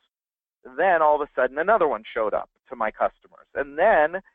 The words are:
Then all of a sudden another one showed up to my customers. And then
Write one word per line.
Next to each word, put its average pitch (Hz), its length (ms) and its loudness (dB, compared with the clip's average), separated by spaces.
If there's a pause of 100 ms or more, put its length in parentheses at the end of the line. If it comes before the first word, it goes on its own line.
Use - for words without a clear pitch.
(760)
Then 170 240 2
all 151 180 4
of - 20 -4
a 147 140 -8
sudden 127 220 -2
another 180 300 2
one 113 160 -4 (100)
showed 107 220 -2
up - 140 -6 (200)
to 131 60 -14
my 110 160 -4
customers. - 640 -6
And 143 200 -8
then 175 460 2 (140)